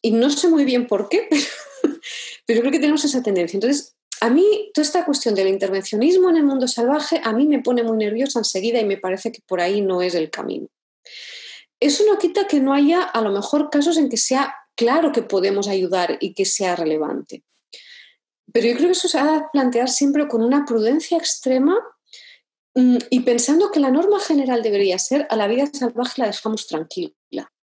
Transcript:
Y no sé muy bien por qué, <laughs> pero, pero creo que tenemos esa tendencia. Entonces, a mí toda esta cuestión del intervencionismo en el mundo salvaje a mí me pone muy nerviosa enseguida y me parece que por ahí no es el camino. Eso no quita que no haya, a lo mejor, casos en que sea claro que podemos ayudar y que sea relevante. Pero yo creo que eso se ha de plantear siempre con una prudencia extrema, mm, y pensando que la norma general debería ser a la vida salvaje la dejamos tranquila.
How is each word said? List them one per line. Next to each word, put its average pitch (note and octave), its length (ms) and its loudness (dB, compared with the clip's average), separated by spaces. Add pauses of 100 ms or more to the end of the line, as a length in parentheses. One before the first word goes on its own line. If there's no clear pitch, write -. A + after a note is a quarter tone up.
Y A3 100 2
no A#3+ 180 4
sé E4+ 180 2
muy D4+ 160 4
bien B3 220 0
por G3+ 220 -2
qué, G4+ 200 0
<laughs> - 20 -10
pero, - 680 -4 (460)
pero A#3 140 2
creo C4+ 120 0
que D#4 60 0
tenemos D4 260 2
esa C4 180 -2
tendencia. F#3+ 340 -2
Entonces, C4 400 -2 (240)
a A#3 100 2
mí G4+ 440 2
toda D4+ 100 2
esta E4+ 200 -2
cuestión C#4 300 -2
del F#3+ 140 0
intervencionismo G3+ 800 2
en E4 80 4
el D4+ 80 2
mundo C4+ 240 0
salvaje A#3+ 560 -2
a A3 80 -2
mí C4 160 2
me C#4 120 2
pone B3 220 0
muy A3+ 140 0
nerviosa A3+ 420 -2
enseguida A3 420 -2
y G#3+ 40 0
me G3 140 -2
parece F#3+ 340 -6
que - 140 -20
por F3+ 140 -4
ahí G3 200 0
no F#3 220 0
es F3 120 -2
el D#3+ 160 -2
camino. - 380 -8 (1120)
Eso C#4+ 260 2
no G#4+ 120 4
quita G4 280 0
que D4 140 2
no C4+ 140 2
haya, D#4 280 4
a - 200 -4
lo G3+ 100 0
mejor, C#4+ 380 -2
casos D4+ 260 2
en C#4+ 120 2
que A#3 80 -4
sea C4 380 -2 (220)
claro A#3 340 2
que A#3 120 -2
podemos G3 440 0
ayudar F#3 540 -2
y F#3+ 140 -6
que G3 100 -2
sea F#3 320 -2
relevante. D#3 680 -4 (1120)
Pero A#3 160 2
yo A#3+ 60 0
creo D4 140 2
que F4+ 40 4
eso F4+ 160 0
se D4+ 100 0
ha D4 140 2
de D#4 100 0 (100)
plantear B3+ 360 2
siempre C#4+ 400 0
con A3+ 140 0
una C#4 220 2
prudencia B3 520 0
extrema, C#4+ 600 0 (960)
mm, B3+ 240 6 (120)
y B3 100 2
pensando C#4+ 500 2
que D#4 100 0
la C4 100 2
norma F#4 300 2
general B3+ 420 0
debería G3+ 360 0
ser C#4+ 320 -2
a A3 60 0
la G3+ 120 0
vida B3+ 240 0
salvaje B3 480 -6
la A3+ 80 0
dejamos G#3+ 380 -6
tranquila. - 840 -10 (120)